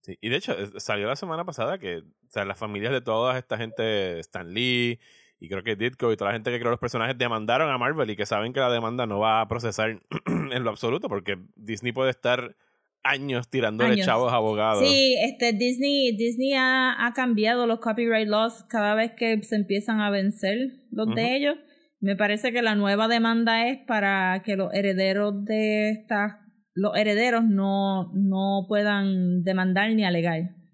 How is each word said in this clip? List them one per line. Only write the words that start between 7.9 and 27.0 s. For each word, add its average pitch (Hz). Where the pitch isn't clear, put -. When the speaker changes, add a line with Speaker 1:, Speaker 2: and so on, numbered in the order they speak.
Speaker 1:
y 104
que 101
saben 113
que 135
la 123
demanda 117
no 101
va 110
a 107
procesar 113
<clears throat> -
en 143
lo 117
absoluto 131
porque 101
Disney 110
puede 131
estar 123
años 131
tirándole 113
Speaker 2:
Años. 196
Speaker 1:
chavos 120
a -
abogados. 110
Speaker 2:
Sí, 269
este, 240
Disney, 247
Disney 240
ha, 262
ha 240
cambiado 240
los 226
copyright 226
laws 220
cada 214
vez 226
que 226
se -
empiezan 208
a 208
vencer 202
los 220
de 233
Speaker 1:
Ujú. 240
Speaker 2:
ellos. 285
Me 196
parece 214
que 240
la 220
nueva 202
demanda 226
es 262
para 196
que 202
los 190
herederos 196
de 214
estas, 214
los 202
herederos 226